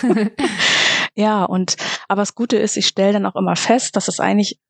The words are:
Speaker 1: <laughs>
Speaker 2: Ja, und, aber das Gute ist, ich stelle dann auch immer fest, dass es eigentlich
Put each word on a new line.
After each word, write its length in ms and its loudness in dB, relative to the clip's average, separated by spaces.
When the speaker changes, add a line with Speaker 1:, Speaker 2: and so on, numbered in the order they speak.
Speaker 1:
<laughs> 280 2
Speaker 2:
Ja, 280 2
und, 320 -2
aber 140 0
das 120 -4
Gute 220 0
ist, 200 0
ich 100 0
stelle 280 2
dann 120 0
auch 100 -4
immer 200 0
fest, 400 0
dass 120 0
es 120 -4
eigentlich 380 0